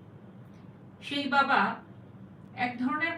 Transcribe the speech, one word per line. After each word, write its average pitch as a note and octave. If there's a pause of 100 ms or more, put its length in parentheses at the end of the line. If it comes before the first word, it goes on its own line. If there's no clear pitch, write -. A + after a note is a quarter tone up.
(1000)
সেই C#4+
বাবা C4 (800)
এক A#3+
ধরনের D4+